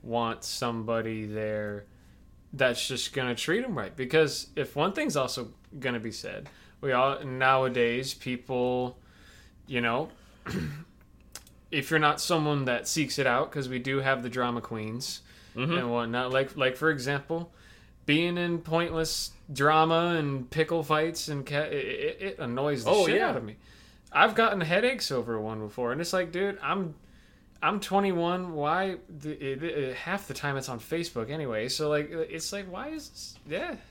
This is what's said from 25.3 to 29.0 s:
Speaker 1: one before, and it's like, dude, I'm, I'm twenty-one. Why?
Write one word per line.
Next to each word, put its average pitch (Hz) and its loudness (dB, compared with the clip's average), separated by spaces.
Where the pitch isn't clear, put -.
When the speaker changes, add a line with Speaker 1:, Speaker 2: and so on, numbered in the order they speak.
Speaker 1:
one 110 -4
before, 117 -4
and 151 -2
it's 170 -4
like, 175 0
dude, 196 -2
I'm, 165 -2
I'm 196 4
twenty-one. 180 2
Why? 165 0